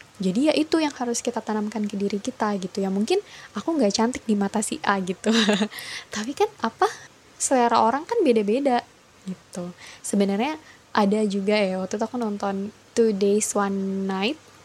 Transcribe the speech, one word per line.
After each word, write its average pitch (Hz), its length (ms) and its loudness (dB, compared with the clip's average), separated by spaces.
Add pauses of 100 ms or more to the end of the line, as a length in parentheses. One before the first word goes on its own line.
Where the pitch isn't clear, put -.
(160)
Jadi 202 320 2
ya 294 80 4
itu 311 240 2
yang 294 160 0
harus 240 240 -4
kita 233 240 -4
tanamkan 214 440 -2
ke 202 80 -6
diri 202 240 -2
kita 214 360 -2
gitu 185 280 -6
ya. 190 40 0
Mungkin 220 320 0 (360)
aku 320 200 -2
nggak 202 200 4
cantik 233 320 0
di 208 80 4
mata 202 280 0
si - 200 -6
A 196 160 2
gitu. 185 280 -4 (440)
<laughs> - 420 -12
Tapi 214 220 -6
kan 427 120 2 (160)
apa, 294 240 0 (480)
selera 233 440 4
orang 247 280 2
kan 480 160 0
beda-beda 240 560 2 (480)
gitu. 180 460 -10 (260)
Sebenarnya 202 560 0 (400)
ada 214 320 4
juga 196 240 0
ya, 190 300 0
waktu 208 180 -6
itu 226 80 -2
aku 254 80 -8
nonton 202 560 -4 (240)
Two 226 160 4
Days 202 400 2
One 196 560 -2
Night. 190 320 -2 (240)